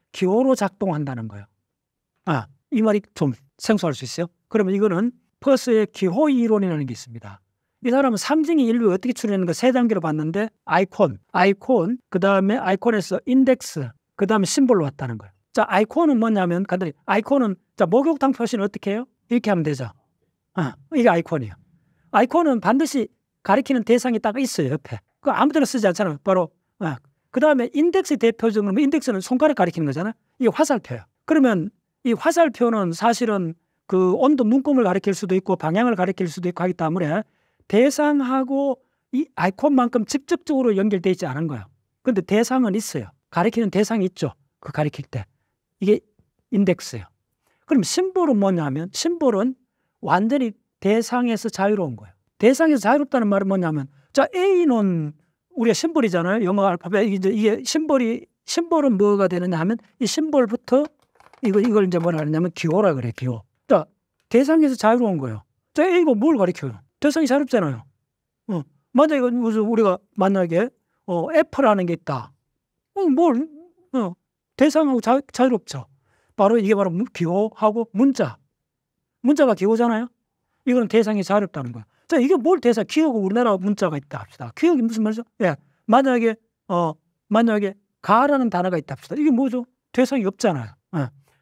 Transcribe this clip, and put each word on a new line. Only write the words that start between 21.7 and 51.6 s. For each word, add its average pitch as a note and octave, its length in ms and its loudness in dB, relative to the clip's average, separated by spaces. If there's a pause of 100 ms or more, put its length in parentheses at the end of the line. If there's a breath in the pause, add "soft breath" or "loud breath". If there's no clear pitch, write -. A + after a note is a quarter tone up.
아이콘은 B3+ 500 2
반드시 B3+ 480 -2 (340)
가리키는 B3 420 0
대상이 A#3+ 340 2
딱 A3 220 -4
있어요, E3 300 -2
옆에. C3 280 -8 (220)
그 C#4+ 100 -2
아무 A#3+ 220 2
데나 C#4+ 140 2
쓰지 G#3+ 220 0
않잖아요. E3+ 360 -2
바로, F#3 260 0 (280)
아, D#3+ 180 -6 (340)
그 B3 100 -2
다음에 C4+ 340 2
인덱스 E4 420 0
대표적으로, A3 560 0
뭐 A#3 100 2
인덱스는 C#4 380 0
손가락 C4 360 0
가리키는 E3+ 300 -2
거잖아. D#3+ 280 -6 (240)
이게 B3 140 2
화살표예요. G#3 520 -2 (200)
그러면 A3+ 460 2 (340)
이 A#3+ 80 0
화살표는 A#3 800 0
사실은 G#3 640 -2 (320)
그 F#3 280 2
온도, C4 300 2
눈금을 C4 400 2
가리킬 F#3+ 300 0
수도 F#3 200 -4
있고 F#3+ 220 -2
방향을 G#3 400 -2
가리킬 F#3 320 -2
수도 F3 200 -8
있고 F3 160 -6
하기 F3+ 100 -2
때문에 E3 480 -4 (460)
대상하고 C4+ 1120 0 (320)
이 C4 220 -2
아이콘만큼 A#3+ 720 0
직접적으로 C4+ 720 -2
연결돼 G3 340 0
있지 F3+ 160 -4
않은 D3 200 -6
거예요. B2 180 -8 (380)
근데 A3 180 0
대상은 A3+ 540 0
있어요. D3+ 360 -6 (200)
가리키는 G#3+ 400 0
대상이 G#3 360 0
있죠. F3+ 260 -6 (280)
그 - 120 -14
가리킬 D3+ 380 -4
때. G#2+ 140 -8 (560)
이게 G3+ 200 2 (500)
인덱스예요. F3+ 540 -2 (640)
그럼 C4+ 160 2
심볼은 F4 560 0
뭐냐면 E3+ 540 -2
심볼은 C4 640 -2 (460)
완전히 A3 520 0 (280)
대상에서 A3+ 680 -2
자유로운 G3 480 -2